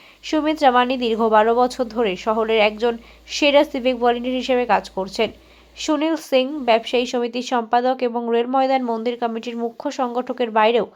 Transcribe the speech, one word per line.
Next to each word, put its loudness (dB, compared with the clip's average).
সুমিত -2
রামানি 4
দীর্ঘ 0
বারো 4
বছর 0
ধরে -2
শহরের 0
একজন 2
সেরা 4
সিভিক -2
ভলেন্টিয়ার 0
হিসেবে 0
কাজ 0
করছেন। -4
সুনীল -2
সিং 0
ব্যবসায়ী 0
সমিতির -4
সম্পাদক 0
এবং -2
রেল 0
ময়দান 0
মন্দির -4
কমিটির -6
মুখ্য -6
সংগঠকের -4
বাইরেও 4